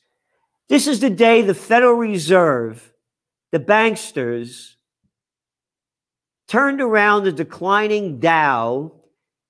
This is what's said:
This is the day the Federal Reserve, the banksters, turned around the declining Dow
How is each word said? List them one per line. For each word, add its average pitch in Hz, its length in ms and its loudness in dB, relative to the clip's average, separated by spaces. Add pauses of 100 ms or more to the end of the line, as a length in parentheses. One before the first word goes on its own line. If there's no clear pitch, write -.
(680)
This 285 180 2
is 240 140 -2
the 262 80 2
day 226 320 4
the 196 120 0
Federal 240 420 2
Reserve, 160 960 -2 (580)
the 165 80 -2
banksters, 127 1160 -4 (1700)
turned 277 320 0
around 208 460 2
the 180 80 0
declining 190 880 -4
Dow 143 720 0 (560)